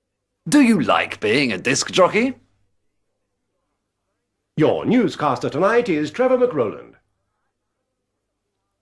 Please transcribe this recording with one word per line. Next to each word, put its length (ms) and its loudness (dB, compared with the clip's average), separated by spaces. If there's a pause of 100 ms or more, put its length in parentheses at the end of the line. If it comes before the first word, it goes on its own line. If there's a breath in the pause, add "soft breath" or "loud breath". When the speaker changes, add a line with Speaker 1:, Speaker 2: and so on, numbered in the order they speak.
(480)
Speaker 1:
Do 140 4
you 180 4
like 400 -2
being 320 0
a 60 -6
disc 320 -4
jockey? 440 2 (2250)
Speaker 2:
Your 300 0
newscaster 640 0
tonight 400 0
is 200 -4
Trevor 280 0
McRoland. 560 -4 (1900)